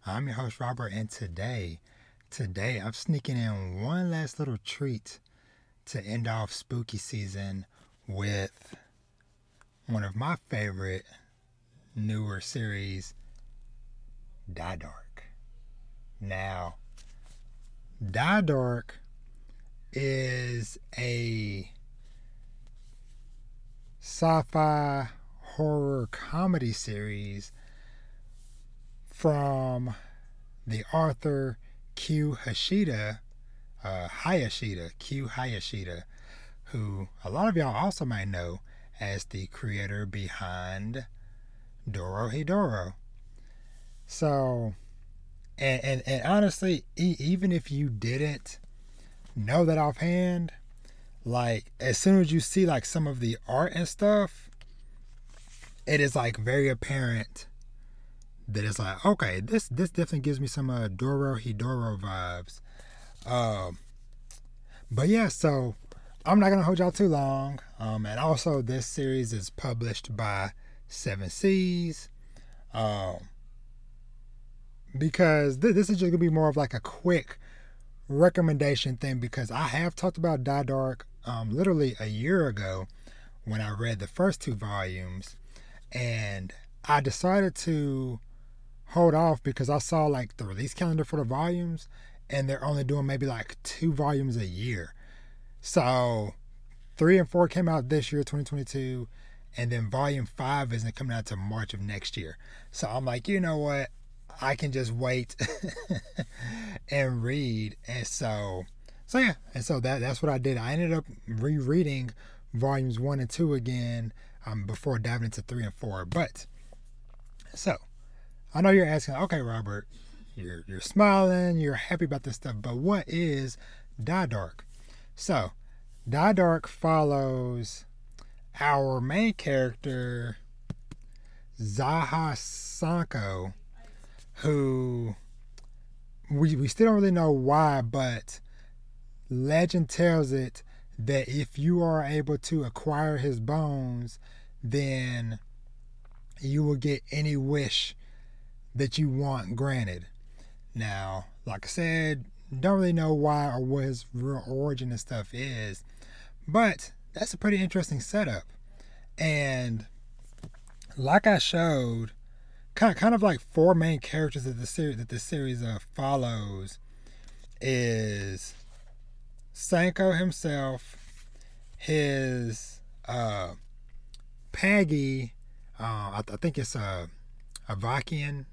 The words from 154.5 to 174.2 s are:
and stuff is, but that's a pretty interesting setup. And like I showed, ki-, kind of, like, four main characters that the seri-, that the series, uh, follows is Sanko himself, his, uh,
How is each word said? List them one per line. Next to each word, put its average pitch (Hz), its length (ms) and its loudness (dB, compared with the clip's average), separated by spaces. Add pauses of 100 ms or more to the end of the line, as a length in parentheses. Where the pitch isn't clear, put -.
and 117 100 -2
stuff 110 340 -6
is, 117 500 -4 (640)
but 202 440 4 (220)
that's - 200 -2
a 180 40 -8
pretty 208 200 4
interesting 180 420 2
setup. 139 440 0 (760)
And 131 640 2 (1080)
like 143 320 6
I 208 100 8
showed, 127 760 2 (640)
ki-, 214 200 8
kind 226 180 6
of, 214 80 4
like, 180 180 6
four 170 360 8
main 160 240 4
characters 147 460 0
that 123 140 -4
the 123 60 -4
seri-, 147 300 -2
that 117 140 -6
the 120 100 -4
series, 131 420 -2
uh, 110 160 -2 (160)
follows 113 880 0 (800)
is 110 920 0 (960)
Sanko 185 600 4
himself, 143 800 0 (800)
his, 135 1040 0 (280)
uh, 104 460 -2 (1000)